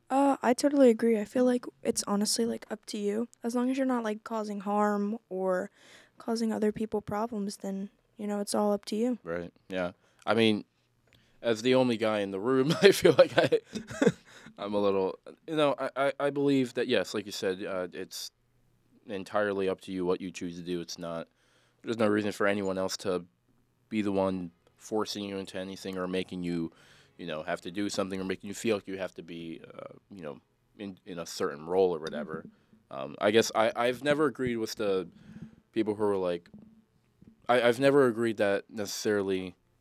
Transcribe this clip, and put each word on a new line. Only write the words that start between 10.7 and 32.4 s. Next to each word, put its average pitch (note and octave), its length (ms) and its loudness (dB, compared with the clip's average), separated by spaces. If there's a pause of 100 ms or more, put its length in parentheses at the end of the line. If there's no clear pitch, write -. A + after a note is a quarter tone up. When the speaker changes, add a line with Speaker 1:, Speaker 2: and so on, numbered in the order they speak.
Speaker 2:
as A2+ 200 -2
the B2+ 120 4
only B2+ 220 4
guy G#2+ 240 0
in G2 100 -2
the G2 80 -6
room, C3 400 2
<laughs> - 40 2
I G3 100 10
feel E3 260 4
like E3+ 180 6
I, D#3+ 220 4 (500)
<laughs> - 500 -4
I'm G2+ 160 -4
a G2+ 60 2
little, G2 380 2 (300)
you D#3+ 80 -4
know, D3 200 2
I, C3+ 200 -6
I, C#3 240 0
I C#3+ 100 0
believe C#3 440 2
that, A#2 120 0
yes, A2 280 0
like G2+ 120 -4
you G2 60 -10
said, F#2+ 320 -2
uh, F2+ 280 -4
it's - 380 -12 (800)
entirely G2 600 0
up F#2+ 140 -2
to G2 100 -12
you F#2 120 -2
what F2+ 160 2
you F#2 100 -8
choose F2 260 -8
to F2 60 -12
do. F2 180 -4
It's - 180 -12
not, E2+ 300 -8 (540)
there's A#2 160 -6
no A2 100 4
reason G#2 240 2
for G#2 140 0
anyone G2 320 0
else F#2+ 200 -2
to F2+ 260 -4 (640)
be A2 140 -2
the G2+ 100 0
one F#2+ 380 0 (260)
forcing G#2 480 -6
you G2 140 -8
into F#2+ 200 -10
anything F#2+ 400 -10
or F#2 100 -2
making F#2 340 -4
you, E2+ 300 -4 (460)
you F#2 80 -14
know, D#2 160 -6
have F2 200 -4
to F#2 80 -12
do G2+ 180 -4
something F#2+ 320 -4
or F#2 40 -6
making F#2+ 240 -6
you G2 60 -10
feel A2 220 0
like F#2+ 120 -10
you F#2+ 100 -8
have F#2 160 -8
to F#2 80 -14
be, E2 380 -12 (180)
uh, - 160 -16 (160)
you G2 120 -16
know, C#2+ 160 -12 (400)
in, G2+ 280 -12
in F2 120 -10
a E2+ 80 -8
certain D#2 400 -6
role F#2 280 4
or D#2 40 -6
whatever. D#2 460 -8 (460)